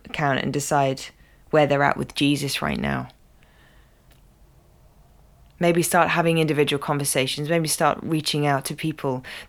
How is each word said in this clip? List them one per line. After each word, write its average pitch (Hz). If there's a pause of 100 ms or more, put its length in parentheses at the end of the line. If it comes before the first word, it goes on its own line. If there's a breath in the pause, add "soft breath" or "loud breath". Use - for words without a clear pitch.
account 143
and 139
decide 139 (460 soft breath)
where 151
they're 143
at 143
with -
Jesus 143
right 71
now. 67 (2500 soft breath)
Maybe 170
start 165
having 165
individual 147
conversations. 143
Maybe 165
start 151
reaching 151
out 139
to 156
people 139 (240 loud breath)